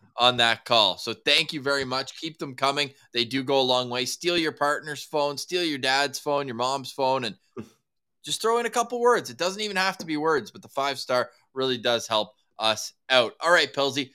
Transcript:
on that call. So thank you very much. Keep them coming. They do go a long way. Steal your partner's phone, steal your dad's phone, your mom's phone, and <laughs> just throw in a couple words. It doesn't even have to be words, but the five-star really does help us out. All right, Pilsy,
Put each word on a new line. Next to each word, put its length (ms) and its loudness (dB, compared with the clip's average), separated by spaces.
on 200 4
that 280 2
call. 320 4
So 160 -6
thank 400 0
you 80 -8
very 240 -2
much. 340 -6
Keep 200 -12
them 160 -10
coming. 360 0
They 100 0
do 200 -2
go 180 2
a 0 -
long 300 2
way. 140 -2
Steal 300 -2
your 160 0
partner's 520 -2
phone, 340 -2
steal 260 -4
your 140 -2
dad's 400 2
phone, 300 -2
your 80 -6
mom's 360 -2
phone, 340 0
and 100 -8
<laughs> 120 -12
just 160 -6
throw 160 2
in 80 0
a 60 -6
couple 280 -2
words. 300 4
It 80 -14
doesn't 240 -2
even 160 -4
have 220 0
to 80 -14
be 100 -2
words, 320 0
but 140 -20
the 60 -20
five-star 600 -2
really 240 0
does 300 0
help 260 0
us 360 0
out. 300 6
All 100 2
right, 200 4
Pilsy, 440 -2